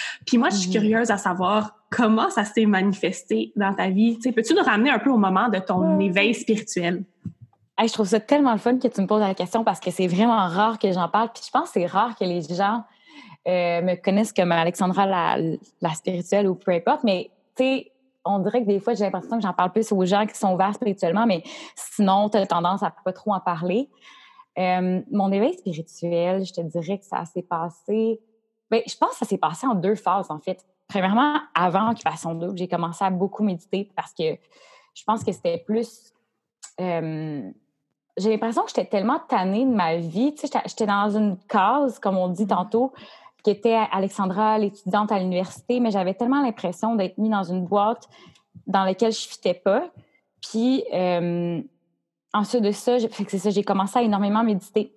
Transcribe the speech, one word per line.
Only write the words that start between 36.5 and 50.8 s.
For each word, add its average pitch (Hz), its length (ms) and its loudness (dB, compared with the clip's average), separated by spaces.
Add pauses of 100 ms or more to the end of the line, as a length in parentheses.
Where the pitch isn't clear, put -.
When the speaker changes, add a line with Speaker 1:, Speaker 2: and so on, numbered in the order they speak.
Speaker 2:
euh, 160 600 -4 (760)
j'ai 202 140 0
l'impression 226 320 -2
que 508 60 -10
j'étais 190 200 -2
tellement 208 300 0 (100)
tannée 202 360 0
de 262 80 2
ma 170 240 0
vie. 180 360 -2
Tu - 80 -20
sais, 294 120 -6
j'étais, - 140 -2
j'étais - 180 -4
dans 202 300 2
une 208 220 0 (100)
case, 233 520 2
comme 190 180 0
on 180 120 0
dit 190 180 -2
tantôt, 214 460 0 (500)
qui 214 80 2
était 226 260 2 (140)
Alexandra, 196 680 0
l'étudiante 208 540 -2
à 202 80 0
l'université, 185 600 -2
mais 233 120 2
j'avais 190 220 0
tellement 262 280 0
l'impression 220 540 -2
d'être 185 220 -2
mise 220 140 0
dans 202 120 0
une 180 220 -4
boîte 208 420 0 (580)
dans 190 180 2
laquelle 190 300 2
je - 140 -10
fitais - 260 -2
pas. 240 360 0 (520)
Puis, 240 420 0 (100)